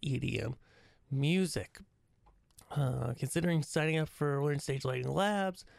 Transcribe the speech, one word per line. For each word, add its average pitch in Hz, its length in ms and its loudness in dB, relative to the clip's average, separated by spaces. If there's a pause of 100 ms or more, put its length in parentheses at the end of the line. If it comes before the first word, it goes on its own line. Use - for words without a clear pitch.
E 131 180 -2
D 123 220 -2
M 127 160 -4 (540)
music. 147 680 0 (920)
Uh, 127 460 0
considering 165 460 2
signing 160 360 0
up 156 100 0
for 143 340 0
Learn 147 160 2
Stage 135 260 -2
Lighting 127 280 -2
Labs, 190 520 0 (140)